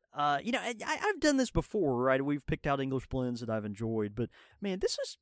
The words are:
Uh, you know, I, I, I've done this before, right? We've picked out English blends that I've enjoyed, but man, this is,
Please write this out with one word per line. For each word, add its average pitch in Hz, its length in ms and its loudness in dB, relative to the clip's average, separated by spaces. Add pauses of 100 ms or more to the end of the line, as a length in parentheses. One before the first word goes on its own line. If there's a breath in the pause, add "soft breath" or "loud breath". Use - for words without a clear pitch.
(140)
Uh, 143 280 2
you 208 100 -4
know, 254 80 0
I, 220 140 -4 (100)
I, 302 200 -2
I've 392 160 0
done 294 160 6
this 254 140 2
before, 151 520 0
right? 135 200 4
We've 143 220 -2
picked 151 220 -4
out 139 140 0
English 135 260 -2
blends 123 340 -2
that 117 100 -6
I've 110 140 -2
enjoyed, 107 500 -2
but 113 140 -2 (320 soft breath)
man, 196 200 -4
this 440 180 0
is, 539 240 -8